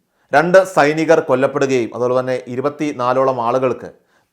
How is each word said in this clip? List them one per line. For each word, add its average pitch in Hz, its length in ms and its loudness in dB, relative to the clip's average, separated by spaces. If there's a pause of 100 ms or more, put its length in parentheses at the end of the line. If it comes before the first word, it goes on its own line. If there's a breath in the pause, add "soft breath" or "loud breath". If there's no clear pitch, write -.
(340)
രണ്ട് 180 300 4
സൈനികർ 160 560 2
കൊല്ലപ്പെടുകയും 131 760 0
അതുപോലെ 123 260 -2
തന്നെ 127 260 -4
ഇരുപത്തിനാലോളം 127 1000 -2
ആളുകൾക്ക് 120 440 -2 (420)